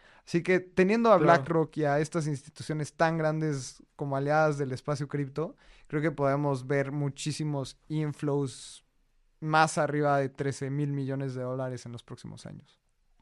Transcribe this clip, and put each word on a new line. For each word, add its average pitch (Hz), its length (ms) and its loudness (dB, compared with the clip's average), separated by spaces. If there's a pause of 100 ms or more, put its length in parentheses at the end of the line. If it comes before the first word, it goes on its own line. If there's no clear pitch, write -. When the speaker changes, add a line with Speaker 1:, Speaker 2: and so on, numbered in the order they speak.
(260)
Speaker 1:
Así 170 180 0
que 180 160 4
teniendo 208 520 4
a 196 60 10
Speaker 2:
Claro. 156 80 4
Speaker 1:
BlackRock 165 520 4
y 151 80 0
a 143 140 2
estas 156 280 -2
instituciones 151 640 -6
tan 165 240 2
grandes 156 640 -2 (140)
como 139 220 -4
aliadas 151 400 2
del 135 160 -4
espacio 143 340 -4
cripto, 143 480 -6 (320)
creo 151 140 -2
que 160 100 2
podemos 139 560 0
ver 139 240 0
muchísimos 143 960 -4
inflows 143 960 -4 (580)
más 156 360 4
arriba 147 400 2
de 135 120 0
trece 135 400 -4
mil 143 220 -2
millones 135 440 -4
de 127 80 -6
dólares 127 420 -6
en 123 60 -14
los 120 100 -14
próximos 110 440 -16
años. - 340 -18 (420)